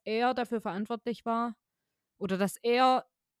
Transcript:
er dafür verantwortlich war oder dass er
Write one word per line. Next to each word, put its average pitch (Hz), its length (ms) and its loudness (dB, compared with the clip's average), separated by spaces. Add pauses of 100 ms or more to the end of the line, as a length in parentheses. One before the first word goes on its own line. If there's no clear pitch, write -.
er 233 300 0
dafür 233 260 -4
verantwortlich 214 640 -6
war 233 320 -2 (640)
oder 190 180 -2
dass 190 260 0
er 254 440 4 (340)